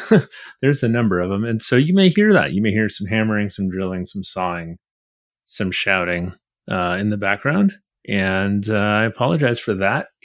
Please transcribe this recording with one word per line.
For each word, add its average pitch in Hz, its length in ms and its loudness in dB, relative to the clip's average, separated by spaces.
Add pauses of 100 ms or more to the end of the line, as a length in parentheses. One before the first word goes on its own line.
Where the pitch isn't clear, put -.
(120)
<laughs> - 500 0
there's 139 220 2
a 117 60 2
number 110 320 2
of 90 80 -2
them. 101 160 -2
And 113 160 -4
so - 160 2
you 151 160 4
may 190 160 6
hear 208 240 4
that. 80 180 2
You 95 100 0
may 110 100 0
hear 107 180 0
some - 180 -10
hammering, 107 420 0
some 98 200 -4
drilling, 92 360 -4
some 95 180 -10
sawing, 87 540 -6 (680)
some 95 260 -6
shouting, 90 640 -2 (360)
uh, 90 300 -2
in 104 120 -2
the 107 60 -4
background. 139 540 0 (380)
And, 98 600 -2
uh, 110 60 0
I 104 300 2
apologize 127 540 0
for 113 160 -2
that. 98 320 0 (180)